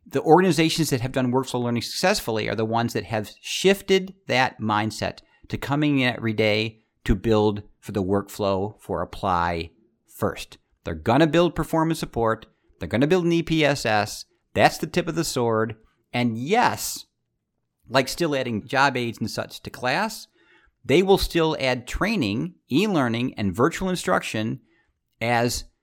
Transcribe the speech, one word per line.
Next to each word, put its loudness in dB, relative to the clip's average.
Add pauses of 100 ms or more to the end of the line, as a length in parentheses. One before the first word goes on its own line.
The -4
organizations 4
that 0
have -4
done 0
workflow 0
learning -2
successfully 0
are -2
the -2
ones -2
that -4
have -4 (100)
shifted 0 (140)
that 0
mindset -2 (280)
to -6
coming 0
in 2
every -2
day 0 (240)
to 2
build 2 (160)
for -12
the -2
workflow -2
for -4
apply -2 (360)
first. -6 (260)
They're -6
gonna 2
build 2
performance -2
support. -2 (340)
They're -8
gonna 2
build 2
an 2
E 2
P 2
S 0
S. 0 (280)
That's 4
the -6
tip -4
of -4
the -2
sword. -2 (340)
And -2
yes, -2 (840)
like 2
still -2
adding -4
job 2
aids -4
and -4
such -8
to -14
class, -4 (560)
they 4
will 6
still 0
add -2
training, -2 (160)
e-learning, 0
and -2
virtual 0
instruction -2 (600)
as 0 (180)